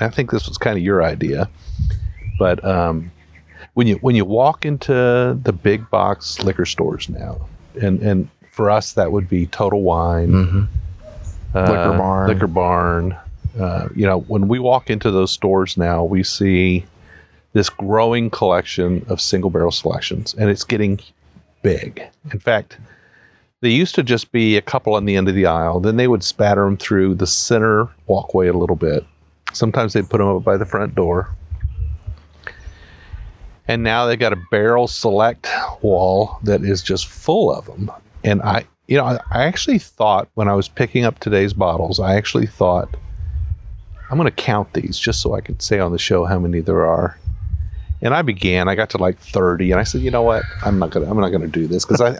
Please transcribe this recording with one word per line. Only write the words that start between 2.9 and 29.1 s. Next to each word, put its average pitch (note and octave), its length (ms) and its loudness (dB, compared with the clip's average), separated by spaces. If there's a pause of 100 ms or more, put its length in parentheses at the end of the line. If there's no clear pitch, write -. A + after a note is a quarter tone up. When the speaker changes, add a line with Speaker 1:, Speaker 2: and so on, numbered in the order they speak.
Speaker 1:
when A#2+ 120 2
you, G2+ 100 2
when B2+ 200 2
you G2+ 80 4
walk B2 400 2
into D3 300 -2
the B2 580 2
big G#2 380 0
box G2 520 0
liquor F#2+ 220 -2
stores - 460 -4
now, - 360 -10 (360)
and, F#2+ 180 2
and G2 280 0 (200)
for G#2 220 0
us, G#2+ 240 0
that F2+ 180 2
would G2 160 0
be F2 200 0
Total G2+ 340 0
Wine, E2+ 460 2
Speaker 2:
Mm-hmm. F#2 360 2 (920)
Speaker 1:
uh, F#2+ 60 2 (100)
Speaker 2:
Liquor E2+ 280 2
Barn. F#2+ 300 2
Speaker 1:
Liquor G2 180 2
Barn. F2 680 0 (440)
Uh, F#2 340 -4
you G#2 120 2
know, F#2 140 2
when G2 280 0
we B2 120 0
walk B2+ 280 0
into A2 220 0
those F#2+ 200 2
stores F#2+ 460 0
now, E2+ 260 0
we F#2 200 0
see F#2 640 2 (680)
this G#2 160 2
growing A2+ 600 0
collection F2+ 800 0
of - 100 -4
single F#2+ 300 0
barrel E2+ 220 0
selections, - 680 -4
and G#2+ 100 2
it's G2 160 0
getting G#2 360 0 (600)
big. - 400 -2 (300)
In G#2 60 -6
fact, A2 400 -2 (840)
they B2 100 2
used D#3 240 2
to E3 80 2
just A#2+ 280 -2
be A2 280 4
a - 20 0
couple A2+ 340 -2
on G2+ 120 0
the G2 100 2
end F#2+ 100 2
of F#2+ 80 2
the F#2+ 120 4
aisle. E2 340 2
Then A2 160 0
they B2 100 4
would A2+ 160 4
spatter G2+ 440 2
'em G2 100 2
through F#2+ 380 2
the F#2 120 -2
center A2 640 2 (180)
walkway F#2+ 420 0
a F2 40 2
little F2 240 0
bit. D#2 300 -2 (480)